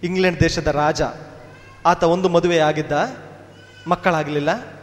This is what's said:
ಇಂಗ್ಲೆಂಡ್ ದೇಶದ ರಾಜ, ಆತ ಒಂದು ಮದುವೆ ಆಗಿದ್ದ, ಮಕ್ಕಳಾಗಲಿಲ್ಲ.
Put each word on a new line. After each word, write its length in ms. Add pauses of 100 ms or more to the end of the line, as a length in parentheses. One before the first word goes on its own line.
ಇಂಗ್ಲೆಂಡ್ 360
ದೇಶದ 280
ರಾಜ, 340 (840)
ಆತ 180
ಒಂದು 260
ಮದುವೆ 280
ಆಗಿದ್ದ, 340 (960)
ಮಕ್ಕಳಾಗಲಿಲ್ಲ. 640 (340)